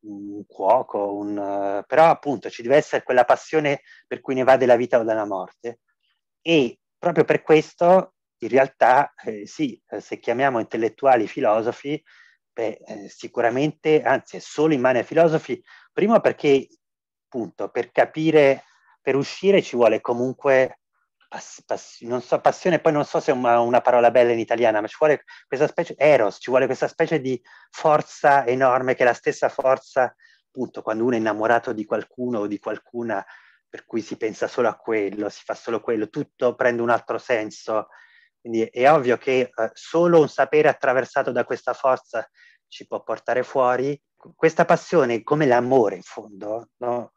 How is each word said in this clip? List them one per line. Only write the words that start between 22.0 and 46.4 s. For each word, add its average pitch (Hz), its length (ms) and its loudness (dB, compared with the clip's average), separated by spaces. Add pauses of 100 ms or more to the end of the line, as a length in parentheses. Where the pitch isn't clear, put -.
non 120 200 -6
so, 147 180 -4
passione, 151 400 0
poi 160 140 0
non 147 100 -2
so - 160 -4
se 147 120 -4
è - 20 2
una, 123 260 2
una 120 220 2
parola 120 300 4
bella 120 200 4
in 117 80 0
italiana, 113 400 0
ma 107 80 -6
ci - 100 -12
vuole 151 260 0 (240)
questa 143 200 -2
specie, - 300 -6
eros, 131 420 2
ci - 100 -12
vuole 131 160 2
questa 127 220 -4
specie 160 320 -2
di 127 220 -6 (300)
forza 147 760 2
enorme, 127 500 0
che - 80 -2
è - 20 4
la 120 80 4
stessa - 360 -4
forza, 131 680 -2 (320)
appunto, 120 340 -10
quando 110 220 -4
uno 127 120 0
è - 20 -2
innamorato 110 560 0
di 107 100 -8
qualcuno 117 560 -6
o 104 80 -4
di 104 120 -8
qualcuna, 113 640 -8 (420)
per - 160 -20
cui 113 180 -8
si - 140 -12
pensa 110 320 -6
solo 120 220 -2
a - 80 -8
quello, 104 500 -4
si - 160 -12
fa 104 120 -10
solo 113 260 -8
quello, 107 280 -4
tutto 131 460 -4
prende 120 260 0
un 117 80 -2
altro 117 280 -2
senso. 107 720 -6 (500)
Quindi 113 220 -4
è 123 280 2
ovvio 123 280 2
che, 131 360 -2
eh, 113 200 -4
solo 170 480 2
un 135 80 2
sapere 151 400 2
attraversato 131 640 -2
da 120 100 -2
questa 120 300 -6
forza 123 520 -4 (420)
ci - 200 -20
può 104 160 -10
portare 117 400 -6
fuori. 127 580 -2 (140)
Questa - 480 -2
passione, 139 600 0
come 151 220 0
l'amore 123 500 2
in 90 80 -16
fondo, 107 760 -12